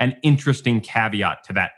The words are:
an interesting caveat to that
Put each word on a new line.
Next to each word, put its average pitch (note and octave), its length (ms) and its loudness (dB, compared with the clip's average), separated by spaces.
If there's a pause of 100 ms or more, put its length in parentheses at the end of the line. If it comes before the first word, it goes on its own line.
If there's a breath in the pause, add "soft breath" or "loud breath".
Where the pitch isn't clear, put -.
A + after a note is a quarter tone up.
an B2+ 220 0
interesting C#3 580 2
caveat G#2 640 -2
to - 100 -14
that F#2 240 -2